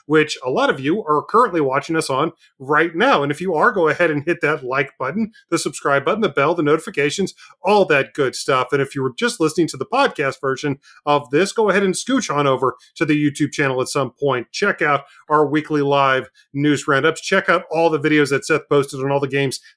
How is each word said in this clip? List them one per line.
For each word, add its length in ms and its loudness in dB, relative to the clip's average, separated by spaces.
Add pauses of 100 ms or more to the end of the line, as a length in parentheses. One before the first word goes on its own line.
which 360 2
a 60 -6
lot 220 0
of 100 -6
you 240 -2
are 180 0
currently 380 2
watching 340 -2
us 140 -2
on 240 -2 (260)
right 380 0
now. 260 4
And 80 -2
if 120 -8
you 120 -2
are, 180 4
go 160 2
ahead 220 2
and 140 -4
hit 160 -2
that 240 -2
like 340 -4
button, 340 -4 (180)
the 80 0
subscribe 440 -2
button, 200 -2
the 80 0
bell, 240 0
the 80 -2
notifications, 720 -2 (280)
all 240 4
that 280 0
good 200 0
stuff. 380 0
And 80 0
if 140 -4
you 80 -4
were 160 -2
just 200 -2
listening 300 0
to 80 -12
the 80 -8
podcast 560 -2
version 380 -4 (260)
of 240 0
this, 240 0
go 160 0
ahead 140 2
and 100 0
scooch 420 -4
on 120 0
over 280 0 (200)
to 100 -2
the 180 0
YouTube 300 -2
channel 300 0
at 60 -4
some 240 -2
point. 400 -2
Check 280 -2
out 240 0 (240)
our 180 4
weekly 360 -2
live 480 2 (240)
news 340 2
roundups. 320 2
Check 300 0
out 200 2
all 200 2
the 100 0
videos 300 2
that 160 -2
Seth 240 0
posted 300 0
on 100 -2
all 100 0
the 80 -2
games 320 -2 (160)